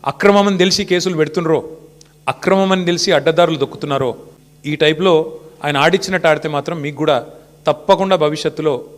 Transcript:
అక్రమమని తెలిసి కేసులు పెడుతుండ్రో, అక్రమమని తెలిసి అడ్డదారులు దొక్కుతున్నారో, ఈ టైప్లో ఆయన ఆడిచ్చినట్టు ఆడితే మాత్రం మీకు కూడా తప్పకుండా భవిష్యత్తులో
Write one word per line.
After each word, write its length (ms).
అక్రమమని 500
తెలిసి 200
కేసులు 300
పెడుతుండ్రో, 380
అక్రమమని 560
తెలిసి 280
అడ్డదారులు 460
దొక్కుతున్నారో, 480
ఈ 80
టైప్లో 300
ఆయన 220
ఆడిచ్చినట్టు 460
ఆడితే 240
మాత్రం 300
మీకు 180
కూడా 140
తప్పకుండా 480
భవిష్యత్తులో 480